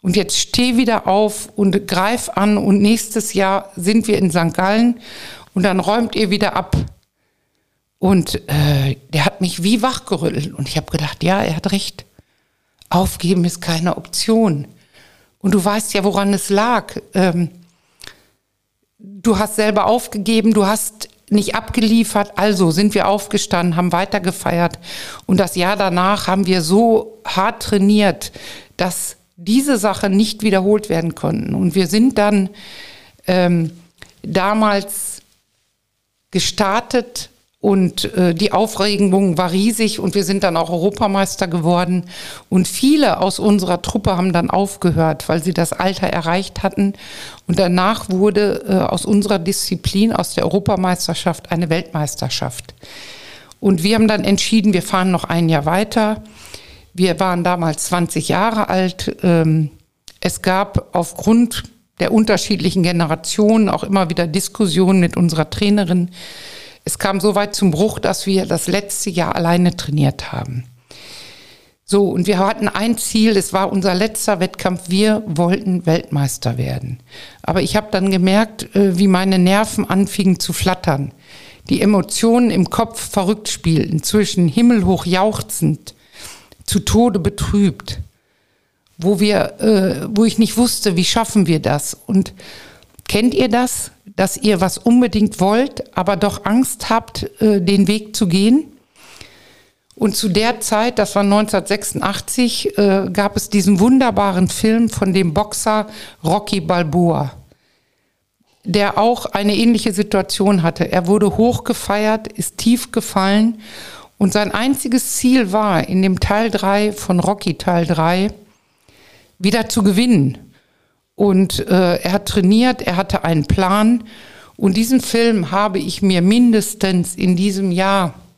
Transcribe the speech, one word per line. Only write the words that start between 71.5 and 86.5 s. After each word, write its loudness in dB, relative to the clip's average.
So, 2
und -2
wir 0
hatten 0
ein -2
Ziel, 2
es 0
war 0
unser 0
letzter -2
Wettkampf, -4
wir 2
wollten 0
Weltmeister -2
werden. -6
Aber 0
ich -2
hab -2
dann 0
gemerkt, 0
äh, 4
wie 4
meine 4
Nerven 2
anfingen 2
zu -6
flattern. -2
Die 0
Emotionen 2
im 2
Kopf -4
verrückt -2
spielten, -2
zwischen 0
himmelhoch 2
jauchzend, -2